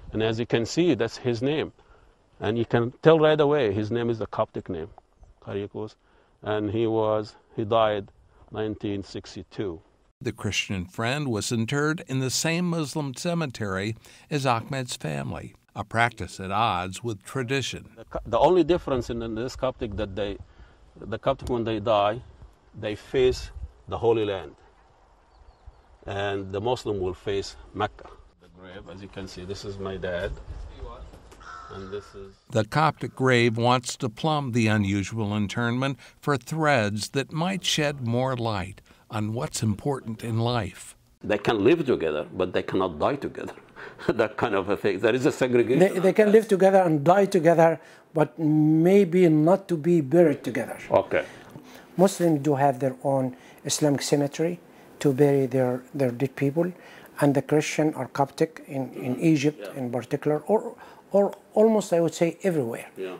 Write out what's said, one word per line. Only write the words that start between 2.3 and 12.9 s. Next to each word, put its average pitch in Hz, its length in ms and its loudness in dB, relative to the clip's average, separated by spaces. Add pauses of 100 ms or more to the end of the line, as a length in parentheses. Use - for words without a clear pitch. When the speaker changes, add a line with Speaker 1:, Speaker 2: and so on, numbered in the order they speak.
Speaker 1:
And 107 200 -2
you 113 80 0
can 120 260 0 (100)
tell 160 160 8
right 156 220 4
away 143 320 2
his 107 180 -2
name 117 200 -2
is 113 80 -4
the 104 80 -6
Coptic - 420 -6
name, 82 220 -8 (520)
Karyakos. 104 520 -8 (480)
And 107 280 -4
he 113 160 0
was, 107 480 0 (220)
he 117 80 -4
died 107 480 2 (400)
nineteen 104 500 -4
sixty-two. 98 760 -10 (400)
Speaker 2:
The 120 120 -6
Christian 98 520 -4
friend 131 440 -4
was 104 220 -4
interred 143 580 -2
in 131 120 -2
the 131 100 -2
same 165 380 -2
Muslim 151 460 -4